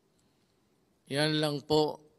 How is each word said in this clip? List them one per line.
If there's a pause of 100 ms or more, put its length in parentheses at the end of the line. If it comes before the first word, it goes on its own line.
(1120)
Yan
lang
po. (200)